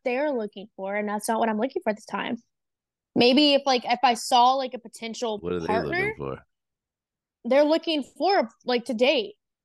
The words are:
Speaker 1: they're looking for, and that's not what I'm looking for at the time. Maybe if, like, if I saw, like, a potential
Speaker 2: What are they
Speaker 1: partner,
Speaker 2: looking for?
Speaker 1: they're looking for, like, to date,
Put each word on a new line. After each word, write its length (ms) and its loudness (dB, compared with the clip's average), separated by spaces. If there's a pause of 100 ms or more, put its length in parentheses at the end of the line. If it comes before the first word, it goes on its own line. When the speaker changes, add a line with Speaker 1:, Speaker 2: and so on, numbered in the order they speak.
Speaker 1:
they're 280 -2
looking 440 -8
for, 200 -8
and 120 -4
that's 200 -6
not 120 0
what 80 2
I'm 100 -2
looking 240 -4
for 80 -2
at 60 -4
the 140 -20
time. 260 -6 (800)
Maybe 380 6
if, 120 2
like, 200 2
if 180 0
I 100 4
saw, 400 4
like, 200 -6
a 60 -12
potential 600 -8
Speaker 2:
What 120 -6
are 80 -2
they 60 -4
Speaker 1:
partner, 120 0
Speaker 2:
looking 360 -4
for? 320 -10 (1000)
Speaker 1:
they're 200 4
looking 400 0 (140)
for, 300 2 (160)
like, 220 -2
to 80 -4
date, 420 0 (280)